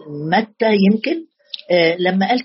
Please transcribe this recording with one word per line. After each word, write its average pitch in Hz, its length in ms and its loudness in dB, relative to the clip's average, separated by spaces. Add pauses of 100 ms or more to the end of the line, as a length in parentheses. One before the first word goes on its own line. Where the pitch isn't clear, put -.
(320)
متى 220 420 0
يمكن، 214 520 0 (460)
آه، 170 280 4
لما 185 280 0
قال: 254 180 0